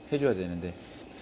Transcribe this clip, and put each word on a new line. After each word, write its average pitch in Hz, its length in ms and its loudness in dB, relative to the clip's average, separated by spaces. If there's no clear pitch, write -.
해줘야 139 220 6
되는데, 87 400 0